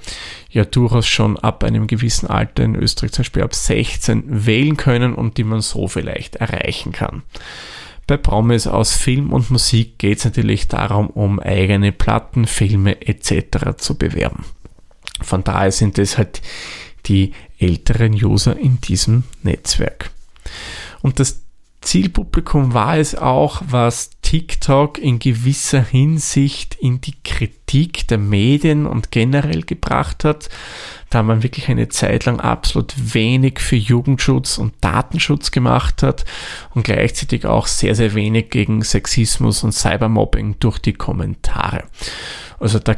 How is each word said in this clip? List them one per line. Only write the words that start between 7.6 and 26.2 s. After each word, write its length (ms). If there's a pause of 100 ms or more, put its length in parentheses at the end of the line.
Bei 100
Promis 500
aus 280
Film 360
und 200
Musik 460
geht's 280
natürlich 420
darum, 400
um 320
eigene 520
Platten, 540
Filme 640
et 160
cetera 540
zu 200
bewerben. 460 (800)
Von 220
daher 280
sind 260
es 200
halt 240 (640)
die 260 (260)
älteren 560
User 440
in 240
diesem 420 (200)
Netzwerk. 680 (880)
Und 180
das 220 (400)
Zielpublikum 920
war 220
es 180
auch, 520
was 440 (100)
TikTok 800
in 180
gewisser 640
Hinsicht 920